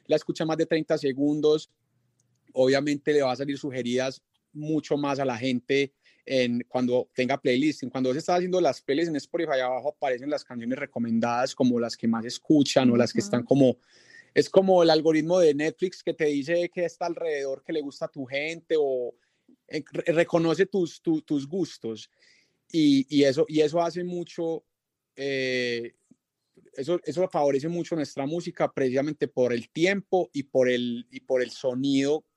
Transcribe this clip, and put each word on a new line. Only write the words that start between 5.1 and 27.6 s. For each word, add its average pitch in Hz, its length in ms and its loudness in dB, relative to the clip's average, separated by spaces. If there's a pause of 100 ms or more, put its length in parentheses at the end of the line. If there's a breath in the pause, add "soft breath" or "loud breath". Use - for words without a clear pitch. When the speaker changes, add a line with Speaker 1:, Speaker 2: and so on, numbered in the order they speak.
Speaker 1:
a 139 40 -2
la 127 120 -2
gente 131 560 0 (340 soft breath)
en, 123 420 0
cuando 123 460 0
tenga 131 260 0
playlist. 139 440 2
En 123 60 -8
cuando 127 200 0
vos 131 60 0
estás 180 200 0
haciendo 180 240 0
las 143 200 2
playlists 165 300 -2
en 156 60 -4
Spotify, 151 440 -2
abajo 127 300 -2
aparecen 135 400 -4
las 143 140 -4
canciones 120 340 -6
recomendadas 120 760 -2
como 123 240 2
las 117 180 -4
que 120 120 -2
más 113 160 -2
escuchan 135 680 2
o 117 60 4
las 120 160 2
que 117 80 0
están 123 200 -2
Speaker 2:
Ujú. 120 80 -10
Speaker 1:
como, 135 280 4 (580 loud breath)
es - 160 2
como 190 320 6
el 165 80 6
algoritmo 160 480 2
de 160 160 6
Netflix 156 480 -4
que 170 120 -4
te 160 120 -2
dice 151 460 -2
que 175 120 -4
está 170 220 -8
alrededor, 147 580 -6
que 175 80 -10
le 156 80 -2
gusta 143 260 -10
a - 40 -10
tu 143 140 -10
gente 156 540 -4
o, 131 360 -2 (540)
eh, 151 140 -8 (100)
re-, 160 200 -2
reconoce 165 540 2
tus, 180 340 -4
tu-, 160 220 -2
tus 143 260 -4
gustos. 131 600 -8 (640 soft breath)
Y, 143 360 4
y 143 160 4
eso, 139 240 2
y 151 120 0
eso 156 220 2
hace 170 220 -4
mucho, 170 600 -6 (520)
eh, 127 800 -4 (800)
eso, 156 300 -4
eso 170 240 -2
favorece 143 400 0